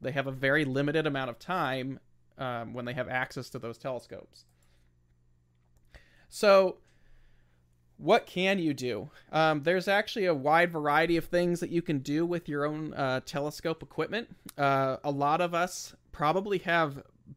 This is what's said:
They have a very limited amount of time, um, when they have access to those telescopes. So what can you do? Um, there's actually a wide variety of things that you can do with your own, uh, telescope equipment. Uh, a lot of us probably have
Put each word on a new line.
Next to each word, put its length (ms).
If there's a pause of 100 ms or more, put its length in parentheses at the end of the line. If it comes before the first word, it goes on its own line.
They 100
have 140
a 60
very 340
limited 400
amount 240
of 80
time, 640 (400)
um, 340
when 120
they 80
have 140
access 440
to 80
those 180
telescopes. 680 (1800)
So 500 (1200)
what 280
can 320
you 160
do? 380 (200)
Um, 300
there's 260
actually 380
a 80
wide 380
variety 460
of 80
things 340
that 100
you 140
can 160
do 260
with 240
your 160
own, 300
uh, 300
telescope 580
equipment. 440 (300)
Uh, 460
a 80
lot 280
of 140
us 420 (160)
probably 480
have 440 (340)